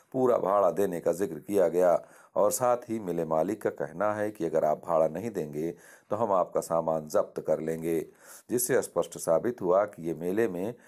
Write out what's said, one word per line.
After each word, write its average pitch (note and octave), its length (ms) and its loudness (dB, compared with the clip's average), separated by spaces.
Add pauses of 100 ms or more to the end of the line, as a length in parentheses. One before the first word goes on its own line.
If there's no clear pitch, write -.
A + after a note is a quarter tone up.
(120)
पूरा B2 260 2
भाड़ा F#2 340 4
देने F2 280 0
का E2 120 0
जिक्र E2 240 -2
किया F2+ 320 2
गया F2 360 4 (320)
और G#2 160 2
साथ B2 260 0
ही A2+ 220 -6
मेले F2 260 -2
मालिक D#2+ 360 0
का - 80 0
कहना D#2+ 440 -4
है G#2+ 180 -4
कि E2 140 -6
अगर D#2 200 0
आप D#2 220 0
भाड़ा D#2+ 200 4
नहीं F2 240 -4
देंगे, D#2 400 -4 (380)
तो - 60 -4
हम G#2+ 160 0
आपका E2+ 300 0
सामान D#2+ 460 -2
जब्त E2+ 400 -2
कर - 120 2
लेंगे, D#2+ 460 -2 (440)
जिससे A#2+ 320 0
स्पष्ट - 360 -4
साबित D#2+ 440 0
हुआ F#2+ 240 2
कि E2 220 -10
ये E2 60 -2
मेले F2+ 340 -2
में F#2 260 -6 (140)